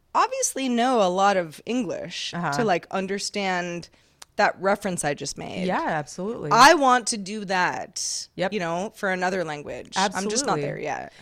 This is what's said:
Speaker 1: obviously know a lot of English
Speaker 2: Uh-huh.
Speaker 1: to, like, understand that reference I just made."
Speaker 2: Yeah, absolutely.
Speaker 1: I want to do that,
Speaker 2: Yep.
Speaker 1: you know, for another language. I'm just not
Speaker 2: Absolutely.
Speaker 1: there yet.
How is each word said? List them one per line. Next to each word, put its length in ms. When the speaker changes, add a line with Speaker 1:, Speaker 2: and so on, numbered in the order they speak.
Speaker 1:
obviously 560
know 320
a 80
lot 280
of 280
English 680
Speaker 2:
Uh-huh. 200
Speaker 1:
to, 100
like, 280
understand 1000
that 240
reference 460
I 100
just 220
made." 300
Speaker 2:
Yeah, 160
absolutely. 680
Speaker 1:
I 240
want 320
to 100
do 280
that, 920
Speaker 2:
Yep. 180
Speaker 1:
you 60
know, 360
for 140
another 340
language. 520
I'm 160
just 180
not 100
Speaker 2:
Absolutely. 60
Speaker 1:
there 160
yet. 420